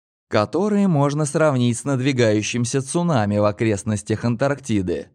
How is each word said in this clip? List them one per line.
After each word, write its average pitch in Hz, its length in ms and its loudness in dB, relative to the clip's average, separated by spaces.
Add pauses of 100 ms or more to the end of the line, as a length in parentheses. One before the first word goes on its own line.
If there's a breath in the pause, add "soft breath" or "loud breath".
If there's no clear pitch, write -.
(280)
которые 196 600 0
можно 143 380 2
сравнить 135 520 2
с - 60 -12
надвигающимся 123 1000 0
цунами 131 560 0
в 104 80 2
окрестностях 107 800 -2
Антарктиды. 110 880 -2